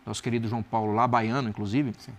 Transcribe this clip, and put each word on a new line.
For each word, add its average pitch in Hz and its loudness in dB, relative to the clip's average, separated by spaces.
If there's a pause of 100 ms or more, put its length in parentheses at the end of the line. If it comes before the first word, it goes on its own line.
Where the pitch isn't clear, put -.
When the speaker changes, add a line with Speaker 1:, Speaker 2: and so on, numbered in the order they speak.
Speaker 1:
Nosso 110 -6
querido 117 0
João 110 -2
Paulo 107 0
lá, 117 6
baiano, 120 2
inclusive. 107 -2
Speaker 2:
Sim. - -16